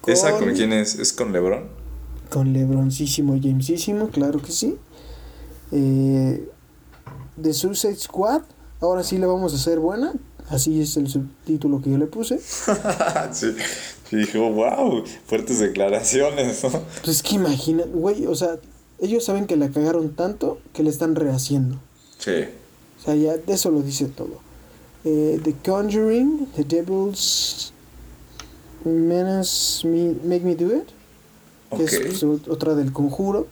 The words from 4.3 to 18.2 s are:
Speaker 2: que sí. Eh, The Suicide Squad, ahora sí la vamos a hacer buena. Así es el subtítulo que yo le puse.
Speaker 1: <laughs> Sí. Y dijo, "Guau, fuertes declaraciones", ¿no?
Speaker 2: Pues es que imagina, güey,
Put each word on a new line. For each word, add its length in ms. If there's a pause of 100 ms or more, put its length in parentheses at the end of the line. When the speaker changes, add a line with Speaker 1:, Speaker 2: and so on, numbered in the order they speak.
Speaker 2:
que 100
sí. 260 (920)
Eh, 760 (920)
The 120
Suicide 420
Squad, 460 (400)
ahora 220
sí 140
la 100
vamos 260
a 40
hacer 220
buena. 340 (360)
Así 320
es 160
el 100
subtítulo 760
que 100
yo 60
le 100
puse. 360
Speaker 1:
<laughs> 920
Sí. 220 (560)
Y 40
dijo, 360
"Guau, 520 (240)
fuertes 320
declaraciones", 1040
¿no? 80 (320)
Speaker 2:
Pues 140
es 60
que 120
imagina, 500
güey, 400